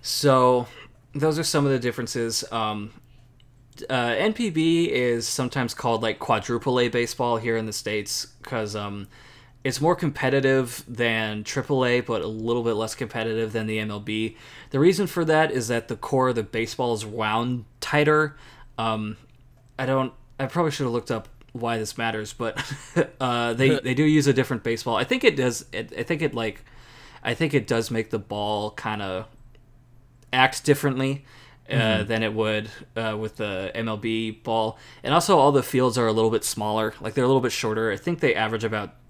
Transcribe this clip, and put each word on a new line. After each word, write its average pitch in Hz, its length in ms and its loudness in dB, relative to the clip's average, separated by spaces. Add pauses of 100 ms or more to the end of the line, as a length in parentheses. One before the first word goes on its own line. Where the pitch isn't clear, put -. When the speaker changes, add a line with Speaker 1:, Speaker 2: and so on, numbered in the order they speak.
Speaker 1:
So, 127 640 4 (460)
those 151 260 0
are 165 60 -4
some 143 200 2
of 139 60 4
the 131 80 2
differences. 117 720 -4
Um, 107 400 -4 (960)
uh, 120 280 0
N 214 160 2
P 220 160 -2
B 165 420 2
is 120 340 0
sometimes 123 480 -2
called, 117 280 0
like, 110 180 -2
quadruple 120 580 0
A 123 120 4
baseball 120 480 0
here 113 180 -2
in 110 120 -2
the 104 60 -8
States - 540 -4 (140)
'cause, 110 340 -6
um, 101 320 -8 (560)
it's 131 180 -2
more 170 140 4
competitive 135 920 0
than 110 560 -2
triple 131 420 -2
A, 123 140 2
but 113 220 -2
a 76 60 -4
little 113 340 -2
bit 117 120 0
less 110 200 -2
competitive 110 580 -4
than 110 140 -2
the 110 140 -2
M 107 100 -4
L 104 100 -6
B. 110 380 -4 (320)
The 135 100 0
reason 180 280 4
for 170 180 -2
that 156 260 4
is 120 180 -2
that 117 180 -2
the 117 80 -6
core 131 340 2
of 120 60 0
the 113 80 -2
baseball 117 500 -2
is 107 100 -4
wound 113 600 -2 (160)
tighter. 147 560 2 (400)
Um, 107 400 -4 (640)
I 131 80 -2
don't, 131 260 0 (260)
I - 60 -2
probably 170 260 0
should 143 120 -4
have 120 100 -2
looked 120 160 -4
up 113 180 -2 (260)
why 117 260 -2
this 107 180 -6
matters, 110 340 -2
but, - 320 -6 (320)
<laughs> - 240 0
uh, 120 340 0
they, 135 260 4
Speaker 2:
<laughs> - 40 -10
Speaker 1:
they 127 120 0
do 147 80 2
use 151 240 6
a 139 60 6
different 127 280 0
baseball. 117 360 -2
I 113 60 2
think 254 200 -2
it 190 120 4
does, 127 360 -2
it, 110 260 -8
I - 60 -4
think 156 180 -4
it, 135 140 -4
like, 113 280 -6 (600)
I 117 100 -2
think 147 220 -2
it 113 100 2
does 113 240 0
make 113 220 -4
the 110 80 -2
ball 104 500 -4
kinda 101 560 -6 (1040)
act 127 320 4
differently, 139 640 2 (440)
uh, - 40 -2
Speaker 2:
Mm-hmm. 110 340 2
Speaker 1:
than 110 140 0
it 110 120 0
would, 107 360 0 (260)
uh, 110 240 -2
with 110 180 -8
the 98 360 -4
M 113 140 -4
L 110 100 -4
B 113 320 -2
ball. 110 480 -2 (240)
And 127 100 -2
also, 170 280 6
all 139 120 8
the 139 120 4
fields 127 340 2
are 120 80 2
a 110 80 2
little 110 160 4
bit 110 140 0
smaller. 107 580 -2
Like, 107 140 -6
they're 131 80 2
a 123 40 4
little 135 140 6
bit 120 100 0
shorter. 110 400 -2
I 98 60 -2
think 170 220 -4
they 135 160 2
average 110 280 -2
about 104 300 -4 (160)